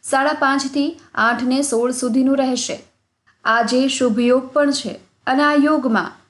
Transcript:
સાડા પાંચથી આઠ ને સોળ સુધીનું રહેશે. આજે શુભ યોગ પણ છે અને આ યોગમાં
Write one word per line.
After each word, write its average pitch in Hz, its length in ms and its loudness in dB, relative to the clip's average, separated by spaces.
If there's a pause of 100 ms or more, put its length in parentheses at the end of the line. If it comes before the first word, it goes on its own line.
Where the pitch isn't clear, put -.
સાડા 277 300 0
પાંચથી 277 640 -2 (160)
આઠ 226 280 0
ને 254 180 0
સોળ 247 300 0
સુધીનું 254 460 0
રહેશે. 254 420 -2 (680)
આજે 233 420 2
શુભ 247 320 0
યોગ 247 260 2
પણ 285 260 0
છે - 280 -6 (280)
અને 269 160 2
આ 294 100 2
યોગમાં 269 580 2 (180)